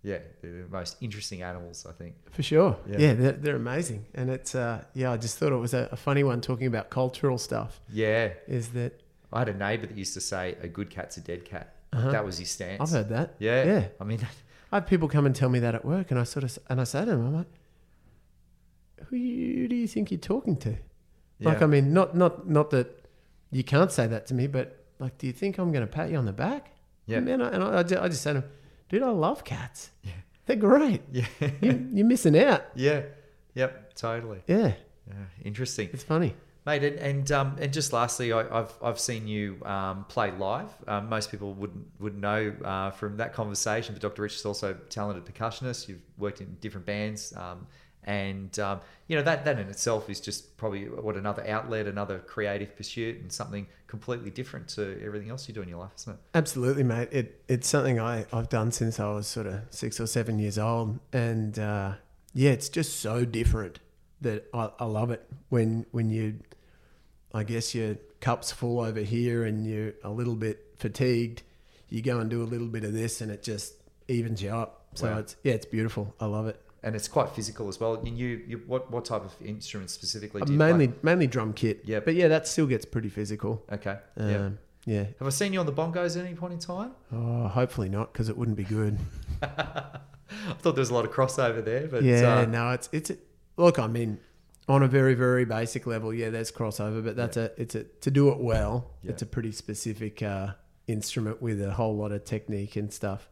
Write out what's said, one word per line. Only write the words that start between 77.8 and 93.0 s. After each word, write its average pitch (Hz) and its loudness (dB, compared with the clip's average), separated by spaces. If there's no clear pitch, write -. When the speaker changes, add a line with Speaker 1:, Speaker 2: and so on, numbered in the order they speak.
Speaker 1:
well. 113 0
And 117 -6
you, 120 -4
you, 117 -10
what, 127 -4
what 117 -4
type 104 -4
of 92 -14
instruments 104 -10
specifically 104 -8
Speaker 2:
Uh, - 0
Speaker 1:
do 143 2
you 147 6
play? 156 8
Speaker 2:
mainly, 143 6
mainly 160 4
drum 117 0
kit. 107 0
Speaker 1:
Yep. 107 -2
Speaker 2:
But 165 2
yeah, 170 6
that 156 4
still 156 2
gets 120 0
pretty 110 -4
physical. 107 -4
Speaker 1:
Okay. 101 -6
Speaker 2:
Um, 107 0
Speaker 1:
Yep. 101 2
Speaker 2:
yeah. 104 0
Speaker 1:
Have 135 -4
I 139 0
seen 196 0
you 190 0
on 170 2
the 143 0
bongos 165 0
at 180 -2
any 175 -8
point 175 -6
in 165 -8
time? 202 -6
Speaker 2:
Oh, 117 0
hopefully 117 0
not, 101 -2
'cause 110 0
it 110 -2
wouldn't 113 0
be 104 -4
good. 104 2
Speaker 1:
<laughs> - -4
I - -8
thought 160 4
there 135 2
was 117 0
a 123 0
lot 117 4
of 113 -2
crossover 123 2
there, 127 -2
but, 127 0
Speaker 2:
Yeah, 120 8
Speaker 1:
uh, 113 6
Speaker 2:
no, 117 0
it's, - -4
it's, 156 -2